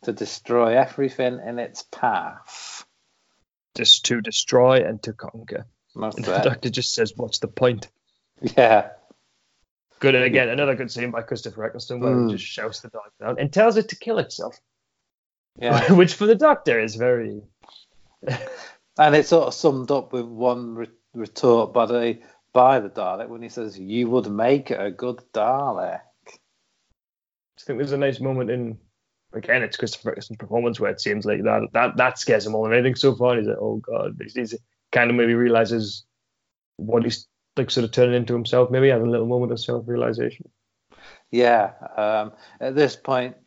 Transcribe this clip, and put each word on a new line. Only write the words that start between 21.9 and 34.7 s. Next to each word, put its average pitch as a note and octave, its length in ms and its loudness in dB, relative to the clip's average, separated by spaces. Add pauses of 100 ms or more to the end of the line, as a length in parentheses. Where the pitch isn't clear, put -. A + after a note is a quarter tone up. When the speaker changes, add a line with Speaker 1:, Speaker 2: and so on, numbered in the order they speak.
Speaker 1:
by B2+ 280 6
the G2+ 100 -8
Dalek G2 380 -6
when A#2 140 -14
he A#2 60 -14
says, G#2+ 300 -10
"You A2+ 320 -4
would B2 180 0
make A#2+ 420 0
a G2+ 200 -6
good B2 300 -10 (120)
Dalek." A2+ 680 -4 (260)
Speaker 2:
I - 1300 -20
think B2+ 180 -10
there's C#3 140 -4
a C#3+ 60 -2
nice C3+ 220 -2
moment C3 300 -4
in, A#2+ 280 -6 (540)
again, A#2+ 300 -2
it's A2 140 -8
Christopher - 340 -8
Eccleston's - 280 -12
performance A#2 420 -4
where G2+ 100 -2
it - 100 -6
seems G#2 240 -4
like G#2 200 -2
that, A2 300 0
that, A#2 220 0
that B2+ 220 0
scares G#2+ 280 0
him G#2+ 60 -6
more A2 160 -2
than A2+ 100 2
anything B2 180 2
so C3+ 180 2
far. B2 220 2
He's G#2+ 100 -2
like, G#2+ 140 -2
"Oh G#2+ 160 -4
God." G#2+ 440 -6
He's, A2 140 -16
he's A#2 200 -6 (360)